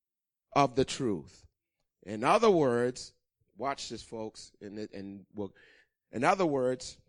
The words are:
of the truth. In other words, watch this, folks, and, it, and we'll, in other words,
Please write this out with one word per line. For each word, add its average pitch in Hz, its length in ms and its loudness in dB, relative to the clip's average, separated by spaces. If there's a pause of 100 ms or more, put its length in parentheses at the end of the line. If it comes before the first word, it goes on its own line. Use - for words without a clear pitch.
(540)
of 139 220 4
the 131 100 4
truth. 101 600 -4 (580)
In 107 200 -8
other 220 260 6
words, 123 640 2 (440)
watch 135 320 -6
this, 113 120 -10
folks, - 600 -12
and, 104 180 -12
it, 107 140 -10
and 98 320 -12 (100)
we'll, 98 180 -8 (580)
in 120 120 -6
other 185 220 2
words, 127 520 -2 (120)